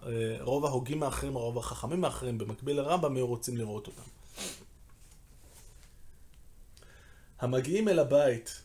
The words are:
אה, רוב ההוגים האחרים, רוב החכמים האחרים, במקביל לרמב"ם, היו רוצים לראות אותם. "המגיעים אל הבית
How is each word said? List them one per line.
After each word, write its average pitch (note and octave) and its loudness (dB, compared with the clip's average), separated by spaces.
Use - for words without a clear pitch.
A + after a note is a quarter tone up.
אה, A2+ -2
רוב C#3 2
ההוגים C3+ 0
האחרים, C3+ -2
רוב A#2+ -2
החכמים D3+ -2
האחרים, B2 -2
במקביל A2 -2
לרמב"ם, C#3+ 2
היו B2+ 2
רוצים A#2+ -2
לראות G#2+ -4
אותם. - -14
"המגיעים C3 2
אל F3+ 6
הבית C3+ 4